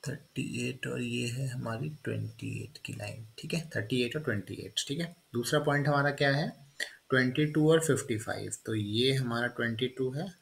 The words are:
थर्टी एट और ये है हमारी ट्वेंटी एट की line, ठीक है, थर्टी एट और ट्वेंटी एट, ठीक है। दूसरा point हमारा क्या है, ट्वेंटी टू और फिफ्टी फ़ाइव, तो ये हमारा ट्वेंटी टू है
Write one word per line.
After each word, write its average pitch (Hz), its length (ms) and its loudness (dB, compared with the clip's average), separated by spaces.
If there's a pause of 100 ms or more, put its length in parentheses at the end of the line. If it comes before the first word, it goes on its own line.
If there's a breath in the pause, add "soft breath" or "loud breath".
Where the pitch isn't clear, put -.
थर्टी 123 640 -6
एट 131 180 -8
और 123 140 -4
ये 120 260 -2
है 131 200 -4
हमारी 123 420 -4 (140)
ट्वेंटी 110 600 -4
एट - 220 -14
की 107 80 -8
line, 107 340 -10 (120)
ठीक - 140 -6
है, 165 220 -4
थर्टी 117 280 0
एट 120 120 -2
और 151 80 -4
ट्वेंटी 104 300 -2
एट, - 340 -6
ठीक 147 120 -4
है। 165 160 -6 (180)
दूसरा 120 260 2
point 143 280 4
हमारा 143 240 4
क्या 139 240 4
है, 175 320 -2 (420 loud breath)
ट्वेंटी 127 360 4
टू 151 260 6
और 160 140 8
फिफ्टी 113 320 2
फ़ाइव, 101 340 -4 (140)
तो 113 100 -2
ये 110 380 2
हमारा 120 340 2
ट्वेंटी 120 400 0
टू 131 240 -2
है 175 300 -6